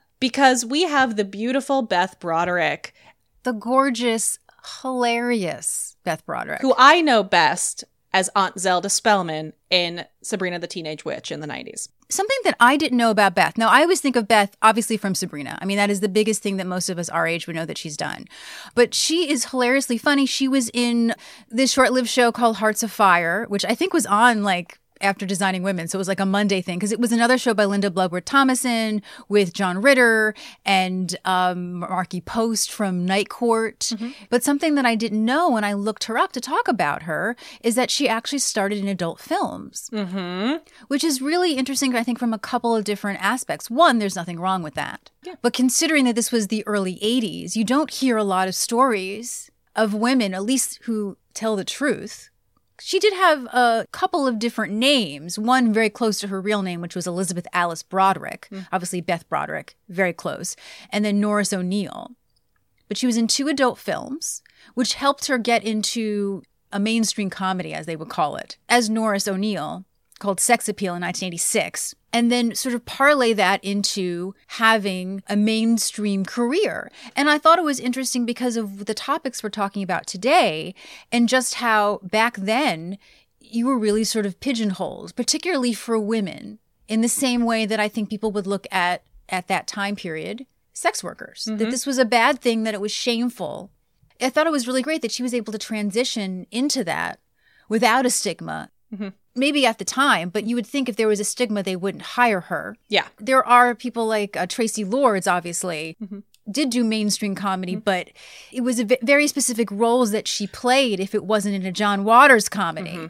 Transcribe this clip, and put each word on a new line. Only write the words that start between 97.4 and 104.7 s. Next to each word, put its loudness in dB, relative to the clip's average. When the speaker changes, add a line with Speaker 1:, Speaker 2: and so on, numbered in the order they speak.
Speaker 2:
without 4
a 2
stigma. -6
Speaker 1:
Mm-hmm. -8
Speaker 2:
Maybe 2
at 2
the -10
time, 2
but -4
you -2
would -4
think -2
if -6
there 2
was 2
a -2
stigma, -2
they -4
wouldn't -6
hire 2
her. -8
Speaker 1:
Yeah. 2
Speaker 2:
There 2
are 6
people -4
like, -2
uh, -2
Tracy -4